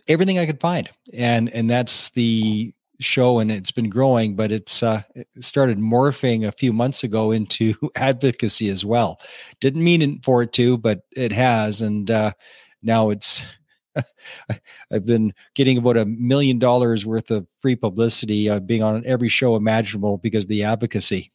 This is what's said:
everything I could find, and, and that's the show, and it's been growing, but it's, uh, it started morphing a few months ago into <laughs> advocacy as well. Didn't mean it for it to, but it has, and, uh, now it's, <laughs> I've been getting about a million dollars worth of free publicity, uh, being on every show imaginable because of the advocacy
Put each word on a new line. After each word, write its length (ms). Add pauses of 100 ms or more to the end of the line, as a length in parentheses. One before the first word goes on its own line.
everything 300
I 80
could 140
find, 280 (240)
and, 380
and 200
that's 400
the 600 (260)
show, 400
and 140
it's 180
been 200
growing, 460
but 140
it's, 320
uh, 200 (120)
it 120 (180)
started 340
morphing 680
a 60
few 200
months 320
ago 260
into 440 (120)
<laughs> 100
advocacy 720
as 160
well. 360 (400)
Didn't 240
mean 180
it 220
for 180
it 120
to, 240
but 240 (120)
it 180
has, 500
and, 280
uh, 220 (500)
now 280
it's, 320 (520)
<laughs> 960
I've 140
been 280 (220)
getting 240
about 180
a 100
million 520
dollars 460
worth 260
of 160 (140)
free 160
publicity, 720
uh, 120
being 220
on 240
every 220
show 280
imaginable 640
because 260
of 40
the 160
advocacy 720